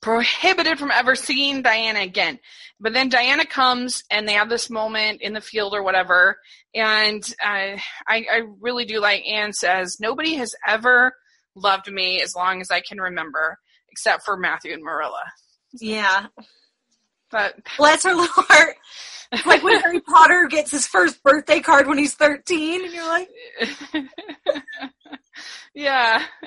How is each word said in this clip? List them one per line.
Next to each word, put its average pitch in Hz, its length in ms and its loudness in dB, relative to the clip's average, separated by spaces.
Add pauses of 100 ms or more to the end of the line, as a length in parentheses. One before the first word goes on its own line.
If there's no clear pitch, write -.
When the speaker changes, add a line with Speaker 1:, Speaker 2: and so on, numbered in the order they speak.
Speaker 1:
prohibited 320 760 0
from 285 120 -6
ever 247 240 2
seeing 277 480 -4
Diana 220 380 0
again. 185 380 -4 (420)
But 220 120 -4
then 262 160 0
Diana 254 380 2
comes 254 640 -2
and 214 180 -2
they 208 60 0
have 208 160 2
this 233 180 -4
moment 220 540 -4
in 208 100 -6
the 214 80 -8
field 208 340 -6
or 208 80 -2
whatever. 185 540 4 (380)
And, 214 480 0 (200)
uh, 208 60 -2
I, 196 300 -4 (280)
I 226 360 0 (180)
really 240 240 -4
do 214 160 -4
like 208 260 0
Anne 208 280 -4
says, 185 460 -2
"Nobody 269 340 -4
has 240 200 -6 (140)
ever 247 460 2 (400)
loved 190 360 -2
me 185 300 -4
as 135 160 -6
long 185 240 -2
as 180 100 -10
I 180 160 -2
can 208 140 -14
remember, 160 580 -6 (320)
except - 360 -2
for 202 100 -4
Matthew 165 380 -6
and 160 100 -14
Marilla." 151 380 -6 (500)
Speaker 2:
Yeah. 214 540 -2 (1040)
Speaker 1:
But 202 240 -2 (240)
Speaker 2:
Bless 302 260 4
her 370 100 2
little 349 280 2
heart. 320 320 6 (580)
It's 240 140 -4
like - 160 6
when 415 160 6
Speaker 1:
<laughs> - 40 -4
Speaker 2:
Harry 349 180 0
Potter 320 480 6
gets 302 240 -2
his 285 160 -2
first 359 340 2
birthday 302 380 4
card 285 260 6
when 285 120 0
he's 285 160 0
thirteen, 311 720 0
and 349 80 -12
you're 339 140 -10
like 349 220 -2 (680)
Speaker 1:
<laughs> 277 160 -6 (1600)
Yeah, 262 500 2 (240)